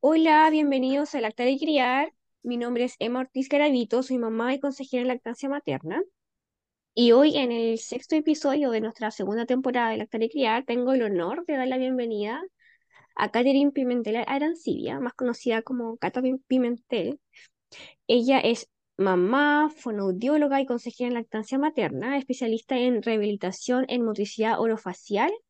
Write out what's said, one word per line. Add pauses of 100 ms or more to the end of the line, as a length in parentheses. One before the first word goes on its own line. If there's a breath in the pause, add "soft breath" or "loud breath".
Hola,
bienvenidos
a
Lactar
y
Criar. (300)
Mi
nombre
es
Emma
Ortiz
Garavito,
soy
mamá
y
consejera
en
lactancia
materna. (920)
Y
hoy,
en
el
sexto
episodio
de
nuestra
segunda
temporada
de
Lactar
y
Criar,
tengo
el
honor
de
dar
la
bienvenida (760 soft breath)
a
Catherine
Pimentel (100)
Arancibia,
más
conocida
como
Cata
Pim-,
Pimentel. (880 loud breath)
Ella
es (300)
mamá,
fonoaudióloga
y
consejera
en
lactancia
materna,
especialista
en
rehabilitación
en
motricidad
orofacial (180)